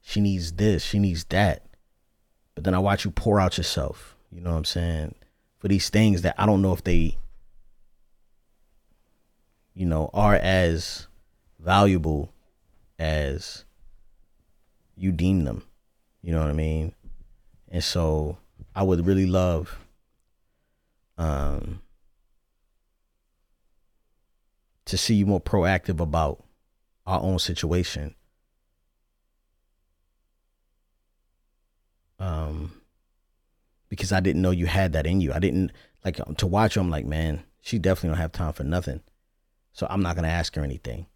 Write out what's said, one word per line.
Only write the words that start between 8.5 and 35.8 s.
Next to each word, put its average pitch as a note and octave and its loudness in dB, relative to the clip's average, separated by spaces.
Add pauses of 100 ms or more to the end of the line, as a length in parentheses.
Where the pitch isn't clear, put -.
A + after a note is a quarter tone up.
you F#2 -4
know, D#2 0
are G#2 4
as F2 0 (520)
valuable E2 2 (640)
as D#2 -4 (1300)
you F#2 0
deem F2 2
them. A#1 -4 (580)
You E2+ -4
know D#2+ 2
what D#2 0
I C#2+ -2
mean? D#2 -2 (760)
And F2 -4
so D#2 -2 (380)
I G2 0
would F2 2
really F#2+ 4
love, F2+ 0 (1400)
um, D2 -2 (3000)
to F#2+ -4
see - 0
you G2+ 4
more G2+ 2
proactive F#2 0
about D#2+ -2 (640)
our F#2 -2
own F#2 0
situation. E2 -4 (4000)
Um, D#2+ -6 (1080)
because - -6
I F#2+ 2
didn't F2+ 2
know F#2 4
you F2 0
had F2+ 2
that D#2 0
in F#2 2
you. D2+ 0
I - -4
didn't, F2+ 0 (320)